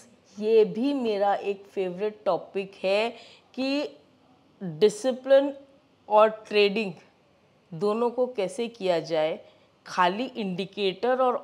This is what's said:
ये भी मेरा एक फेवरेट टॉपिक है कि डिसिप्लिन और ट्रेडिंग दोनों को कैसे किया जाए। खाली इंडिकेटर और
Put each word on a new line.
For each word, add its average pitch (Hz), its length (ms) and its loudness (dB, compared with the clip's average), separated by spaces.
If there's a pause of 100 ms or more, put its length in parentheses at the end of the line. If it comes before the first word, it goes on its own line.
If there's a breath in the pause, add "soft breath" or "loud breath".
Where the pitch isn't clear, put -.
(400)
ये 214 240 6
भी 220 300 -2
मेरा 202 400 0
एक 196 300 -6 (100)
फेवरेट 190 500 -6
टॉपिक 190 580 -4
है 208 280 0 (440 loud breath)
कि 269 440 -4 (600)
डिसिप्लिन 254 920 2 (560)
और 214 200 6 (200)
ट्रेडिंग 208 440 2 (800)
दोनों 208 380 0
को 247 160 -2
कैसे 233 420 -6
किया 185 320 -2
जाए। 160 380 -2 (480 soft breath)
खाली 190 400 0
इंडिकेटर 196 960 -4
और 247 220 0